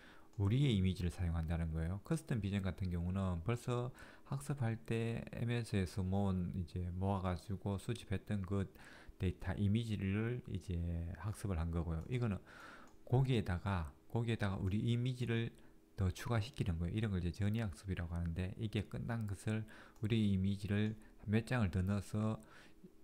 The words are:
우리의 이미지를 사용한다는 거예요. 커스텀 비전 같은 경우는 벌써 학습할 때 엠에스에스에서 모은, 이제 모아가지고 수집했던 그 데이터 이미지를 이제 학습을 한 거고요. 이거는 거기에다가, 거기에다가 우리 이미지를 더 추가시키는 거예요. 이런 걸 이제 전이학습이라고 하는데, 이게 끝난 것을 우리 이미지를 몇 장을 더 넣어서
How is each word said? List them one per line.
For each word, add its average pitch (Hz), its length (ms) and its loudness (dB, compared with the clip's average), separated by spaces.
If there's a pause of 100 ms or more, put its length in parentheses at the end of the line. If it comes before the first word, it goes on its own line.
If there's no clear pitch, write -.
(380)
우리의 117 400 6
이미지를 92 320 4
사용한다는 82 600 0
거예요. 82 340 -2
커스텀 156 360 0
비전 98 200 0
같은 92 300 -2
경우는 90 520 0
벌써 120 480 0 (340)
학습할 135 600 -2
때 113 480 0
엠에스에스에서 110 720 0
모은, 92 520 2
이제 90 380 -2
모아가지고 95 840 0
수집했던 98 640 -2
그 98 280 0 (460)
데이터 - 360 0
이미지를 107 960 2
이제 85 680 -2
학습을 101 400 -2
한 85 140 0
거고요. 82 380 0
이거는 120 280 0 (680)
거기에다가, 98 880 2 (160)
거기에다가 113 480 0
우리 98 200 2
이미지를 117 760 0 (440)
더 92 160 2
추가시키는 107 680 0
거예요. 85 140 0
이런 110 180 2
걸 90 100 0
이제 85 100 0
전이학습이라고 98 800 -2
하는데, 85 440 -2
이게 104 260 0
끝난 117 440 -4
것을 107 380 -2 (360)
우리 107 320 4
이미지를 101 640 2 (280)
몇 110 220 2
장을 117 240 2
더 92 100 2
넣어서 107 640 0 (600)